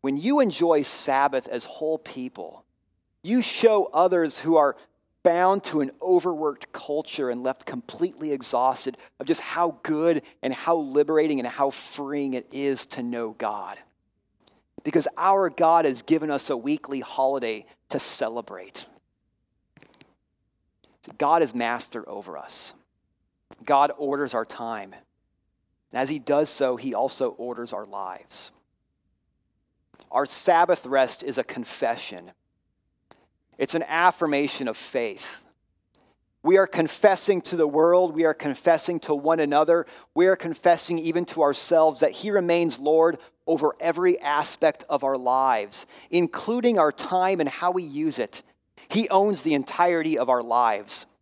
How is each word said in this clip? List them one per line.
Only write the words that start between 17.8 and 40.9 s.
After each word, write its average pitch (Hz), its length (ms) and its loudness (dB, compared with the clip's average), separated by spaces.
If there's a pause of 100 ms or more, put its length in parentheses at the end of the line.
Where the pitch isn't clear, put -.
to 147 100 -4
celebrate. 110 840 -6 (2250)
God 160 240 2
is 123 140 -2
master 117 520 -4
over 95 300 -14
us. - 380 -10 (880)
God 143 320 2
orders 139 380 -4
our 113 100 -2
time. 107 480 -12
And - 1080 -14
as 135 80 -2
he 151 100 -4
does 147 320 2
so, 127 260 0
he 127 160 -6
also 123 360 -2
orders 120 440 -10
our 104 120 -10
lives. 98 680 -12 (1600)
Our 135 160 0
Sabbath 175 580 2
rest 131 380 0
is 131 160 -4
a 120 40 -2
confession. 113 880 -6 (1300)
It's - 180 -2
an 165 120 0
affirmation 147 800 0
of 113 100 -6
faith. - 680 -8 (960)
We 180 140 6
are 190 100 4
confessing 180 760 2
to - 120 -6
the 160 120 2
world, 165 480 4
we 160 100 2
are 156 80 4
confessing 160 680 0
to 156 140 -2
one 156 240 0
another, 151 460 2 (280)
we 180 140 4
are 190 80 6
confessing 170 640 0